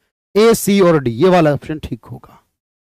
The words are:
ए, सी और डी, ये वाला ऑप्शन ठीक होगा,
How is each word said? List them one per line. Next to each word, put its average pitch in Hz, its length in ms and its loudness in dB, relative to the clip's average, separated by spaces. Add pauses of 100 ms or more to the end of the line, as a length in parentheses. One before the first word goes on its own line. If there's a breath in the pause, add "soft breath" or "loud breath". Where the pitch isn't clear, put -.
(360)
ए, 220 180 4
सी 202 280 0
और 170 180 2
डी, 127 120 -4
ये 143 180 0
वाला 160 240 2
ऑप्शन 156 260 -10
ठीक - 260 -14
होगा, - 380 -20 (520)